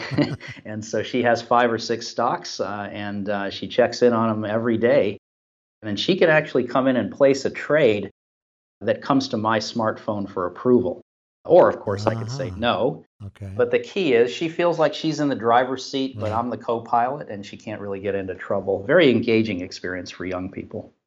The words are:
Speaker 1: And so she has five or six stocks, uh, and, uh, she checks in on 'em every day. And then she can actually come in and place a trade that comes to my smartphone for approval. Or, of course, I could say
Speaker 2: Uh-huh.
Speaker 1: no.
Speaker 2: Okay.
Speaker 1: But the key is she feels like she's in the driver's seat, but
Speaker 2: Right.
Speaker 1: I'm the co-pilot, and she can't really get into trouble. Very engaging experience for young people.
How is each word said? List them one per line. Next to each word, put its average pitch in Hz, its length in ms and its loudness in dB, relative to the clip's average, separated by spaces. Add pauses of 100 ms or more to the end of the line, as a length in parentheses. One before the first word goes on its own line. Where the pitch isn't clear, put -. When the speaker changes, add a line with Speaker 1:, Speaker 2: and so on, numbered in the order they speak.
(640)
Speaker 1:
And 107 200 -8
so 110 180 -2
she 123 200 -2
has 120 200 2
five 120 300 4
or 113 60 -2
six 113 280 -4
stocks, - 540 -4
uh, 101 320 -6
and, 101 360 -8
uh, 98 220 -4
she 98 180 -10
checks 120 340 2
in 120 100 6
on 113 180 2
'em 107 140 -2
every 113 340 0
day. 110 400 2 (640)
And 110 60 -8
then 104 80 -4
she 175 200 0
can 180 140 4
actually 151 340 2
come 131 220 0
in 131 100 2
and 104 160 -2
place 139 320 4
a 98 60 0
trade 113 600 2 (720)
that 104 220 -2
comes 135 260 2
to - 80 -4
my 110 220 0
smartphone 107 720 -4
for 92 180 -4
approval. 120 540 2 (440)
Or, 143 240 8
of - 120 -2
course, 104 260 -4
I 110 80 0
could 110 160 -8
say 135 180 -6
Speaker 2:
Uh-huh. 90 100 -10
Speaker 1:
no. 117 460 0 (220)
Speaker 2:
Okay. 98 300 -14
Speaker 1:
But 120 140 2
the 120 80 2
key 151 340 -2
is 117 180 4
she - 180 -4
feels 170 300 0
like 156 160 2
she's 151 260 -2
in 147 80 2
the 135 60 0
driver's 123 500 2
seat, 135 340 -4
but 107 120 -4
Speaker 2:
Right. 110 80 -2
Speaker 1:
I'm 123 120 -2
the 123 80 -6
co-pilot, 120 720 -2
and 101 160 -10
she - 120 -16
can't 104 240 -12
really 98 200 -8
get 98 140 -2
into 95 200 -4
trouble. 98 500 -4
Very 147 260 6
engaging 110 500 2
experience 90 500 -10
for - 140 -12
young 90 260 -6
people. - 420 -12 (140)